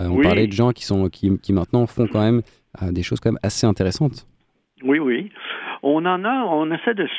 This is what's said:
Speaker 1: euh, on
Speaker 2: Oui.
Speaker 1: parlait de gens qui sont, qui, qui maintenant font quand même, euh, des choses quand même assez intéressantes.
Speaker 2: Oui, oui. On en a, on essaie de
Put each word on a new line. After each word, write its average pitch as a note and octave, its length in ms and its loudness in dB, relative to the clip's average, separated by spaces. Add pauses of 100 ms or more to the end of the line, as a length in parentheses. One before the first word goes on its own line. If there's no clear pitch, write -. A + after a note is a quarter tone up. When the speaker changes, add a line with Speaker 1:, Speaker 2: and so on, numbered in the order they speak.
Speaker 1:
euh, F2+ 80 -2
on F2+ 80 2
Speaker 2:
Oui. C#3+ 60 4
Speaker 1:
parlait A2 240 4
de G2+ 40 -6
gens A#2 200 4
qui - 120 -10
sont, F#2+ 260 2
qui, G2 300 0
qui - 140 -2
maintenant A2+ 340 2
font A#2 200 -2
quand G#2+ 140 0
même, A#2 200 2 (400)
euh, F#2 100 -2
des F2 120 -2
choses - 180 -6
quand A2+ 100 0
même - 100 -4
assez G#2 240 0
intéressantes. G2+ 640 0 (560)
Speaker 2:
Oui, C#3 160 2
oui. C#3+ 320 -2 (520)
On D#3 220 2
en F3+ 200 0
a, B3+ 200 0
on D#3+ 260 -2
essaie G#3+ 240 -2
de F3 120 -2 (120)